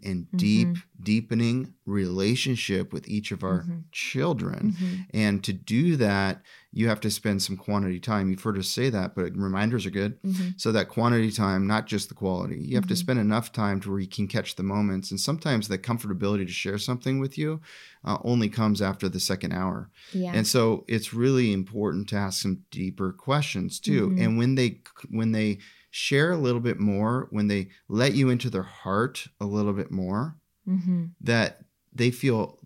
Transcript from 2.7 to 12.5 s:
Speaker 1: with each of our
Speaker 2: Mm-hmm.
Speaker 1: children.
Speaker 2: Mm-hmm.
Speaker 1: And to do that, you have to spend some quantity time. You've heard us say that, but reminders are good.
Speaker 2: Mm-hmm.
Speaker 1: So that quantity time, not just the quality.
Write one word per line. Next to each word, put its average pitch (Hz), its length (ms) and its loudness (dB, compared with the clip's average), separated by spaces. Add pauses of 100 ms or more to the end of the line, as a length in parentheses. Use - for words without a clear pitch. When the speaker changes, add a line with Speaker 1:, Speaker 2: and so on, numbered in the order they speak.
Speaker 1:
with - 160 -8
each 104 240 -4
of 87 100 -8
our 92 200 0
Speaker 2:
Mm-hmm. 85 160 -6 (140)
Speaker 1:
children. 131 800 -2
Speaker 2:
Mm-hmm. 180 220 -2 (180)
Speaker 1:
And 101 320 2
to - 80 -4
do 139 440 2
that, 101 440 2 (320)
you 113 160 2
have 107 140 0
to 107 80 0
spend 101 320 0
some 98 160 -4
quantity 98 420 -2
time. 101 300 0
You've 95 120 -2
heard 104 160 -2
us 92 100 -4
say 127 220 0
that, 95 240 -2
but 92 220 -2
reminders 98 500 0
are 92 40 -2
good. 101 320 -2
Speaker 2:
Mm-hmm. 185 340 -2
Speaker 1:
So 117 160 0
that 104 160 2
quantity 117 420 4
time, 98 360 2
not 107 200 0
just 104 220 -4
the - 60 -16
quality. 92 440 -2